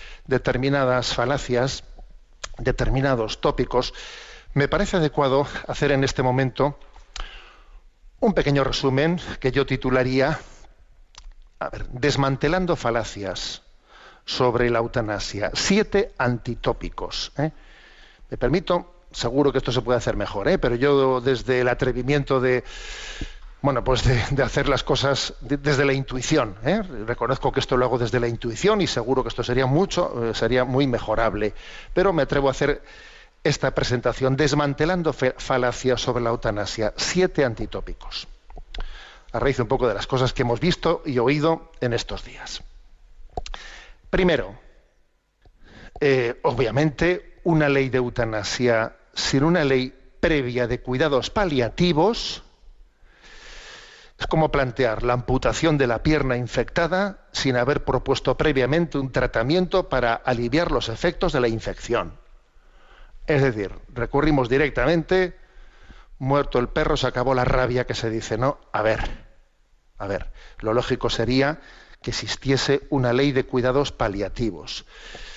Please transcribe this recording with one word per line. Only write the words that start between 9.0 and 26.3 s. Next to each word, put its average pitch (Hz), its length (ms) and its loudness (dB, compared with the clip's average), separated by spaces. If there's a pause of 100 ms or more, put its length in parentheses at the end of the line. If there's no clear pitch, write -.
que 131 120 0
yo 135 140 0
titularía, 131 760 0 (1200)
a - 100 -6
ver, - 200 -10
Desmantelando 143 840 0
falacias 104 880 -4 (640)
sobre 120 440 2
la 117 100 2
eutanasia. 107 720 -2
Siete - 640 2
antitópicos, - 1200 -4
¿eh? 151 140 0 (800)
Me - 80 -8
permito, 170 760 -2
seguro 135 400 2
que 131 60 -2
esto 131 140 0
se 120 100 0
puede 120 160 0
hacer 113 180 -2
mejor, 104 320 -4
¿eh? 185 120 2
pero 123 160 0
yo 135 440 4
desde 127 420 0
el 123 60 2
atrevimiento 127 720 0
de, 127 240 2 (1000)
bueno, 135 200 2
pues 127 200 2
de, 123 260 4
de 135 140 2
hacer 139 260 0
las 127 140 0
cosas 135 580 0
de, 143 160 -2
desde 143 260 2
la 139 100 2
intuición, 127 680 0